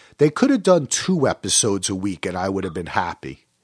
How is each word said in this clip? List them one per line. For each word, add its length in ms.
They 120
could 200
have 140
done 240
two 400
episodes 640
a 60
week, 300
and 100
I 140
would 140
have 100
been 140
happy. 580